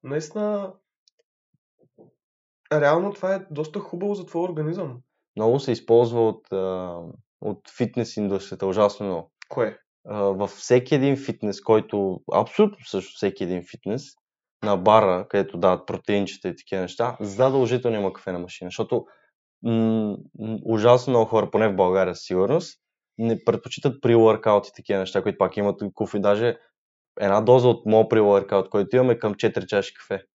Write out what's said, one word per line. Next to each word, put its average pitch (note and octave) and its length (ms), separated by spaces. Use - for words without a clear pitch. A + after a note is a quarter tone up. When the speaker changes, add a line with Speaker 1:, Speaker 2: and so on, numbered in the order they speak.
Speaker 1:
Наистина, F#3+ 680
реално D#3 400
това F#3+ 220
е F#3+ 160
доста D#3 280
хубаво G3+ 360
за F#3 100
твоя F3 240
организъм. D#3 480
Speaker 2:
Много A2+ 220
се C3+ 120
използва A#2 560
от, - 260
а, F#2 440
от - 360
фитнес - 400
индустрията, G2 500
ужасно G2+ 380
много. F2 260
Speaker 1:
Кое? A2 300
Speaker 2:
А, G#2 160
във G2 260
всеки B2 460
един C3+ 220
фитнес, A2 440
който, G#2 600
абсолютно G#3 520
също - 300
всеки G2 280
един F2+ 280
фитнес, A#2 320
на G#2 140
бара, G2 520
където G2 280
дават F2+ 300
протеинчета G2 640
и F2 60
такива - 260
неща, A#2 400
задължително A#2+ 760
има F#2+ 160
кафена F2+ 260
машина, F2 280
защото, A2 380
м, A#2 80
м, A2 260
ужасно A#2+ 460
много A#2 180
хора, G#2+ 220
поне A2 180
в F#2+ 60
България F#2 400
със - 100
сигурност, G#2 540
не A2+ 280
предпочитат - 560
при-workout A2 680
и - 60
такива G2 240
неща, F#2 240
които G2+ 140
пак F#2+ 200
имат G2+ 240
кофе. G#2 240
Даже G#2 380
една G2+ 200
доза B2 260
от A#2 180
моя A2 240
при-workout, G2+ 600
който G#2 260
имам, B2+ 140
е A#2 100
към G#2 160
четири G2 320
чаши G2+ 260
кафе. - 300